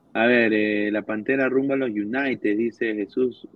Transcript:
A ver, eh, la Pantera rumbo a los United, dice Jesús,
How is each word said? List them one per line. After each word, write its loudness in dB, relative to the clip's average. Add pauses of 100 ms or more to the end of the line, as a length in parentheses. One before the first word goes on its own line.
(140)
A 2
ver, 4
eh, 0
la 0
Pantera -2
rumbo 0
a 0
los -2
United, -2
dice -2
Jesús, -2 (100)